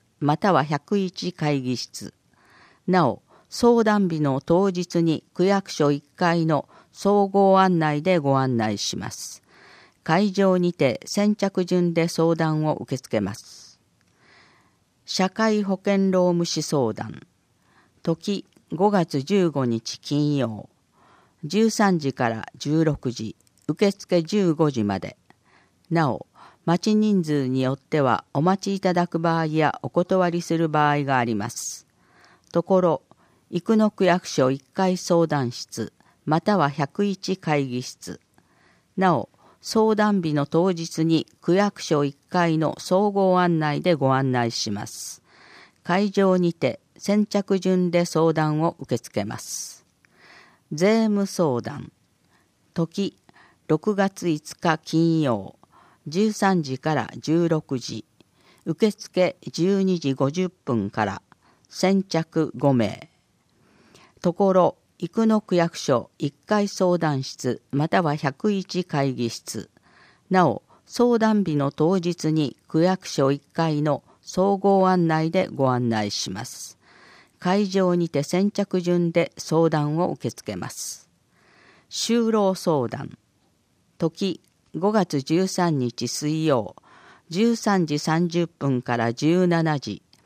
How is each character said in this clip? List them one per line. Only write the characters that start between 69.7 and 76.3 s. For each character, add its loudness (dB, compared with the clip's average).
な 4
お、 -2
相 2
談 2
日 -2
の 0
当 2
日 -2
に 0
区 2
役 0
所 0
一 -4
階 -2
の -2
総 0
合 4
案 4
内 0
で 0
ご 0
案 0
内 -2
し -6
ま -10